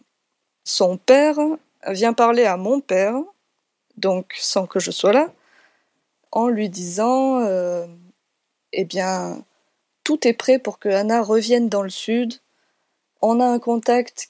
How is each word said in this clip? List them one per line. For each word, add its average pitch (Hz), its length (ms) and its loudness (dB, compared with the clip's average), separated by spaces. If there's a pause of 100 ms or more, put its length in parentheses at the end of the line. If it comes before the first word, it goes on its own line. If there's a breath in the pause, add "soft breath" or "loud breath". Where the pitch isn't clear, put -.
(640)
son 185 340 0
père 285 400 4 (500)
vient 202 260 0
parler 233 320 4
à 185 120 0
mon 220 220 -2
père, 196 360 0 (800)
donc 185 400 -4
sans 190 300 -2
que - 120 -2
je 175 120 -6
sois 190 220 2
là, 302 200 2 (1000 soft breath)
en 226 160 0
lui 214 220 -2
disant, 226 680 -2
euh, « 180 480 -2 (840)
Eh 190 140 -4
bien, 180 580 -6 (600)
tout 302 240 0
est 233 60 4
prêt 262 260 2
pour 220 180 -8
que 214 120 -4
Anna 214 340 0
revienne 226 460 2
dans 202 120 -2
le 190 80 -6
sud. 233 460 -4 (840)
On 233 200 2
a 247 60 4
un 240 120 2
contact 240 720 -2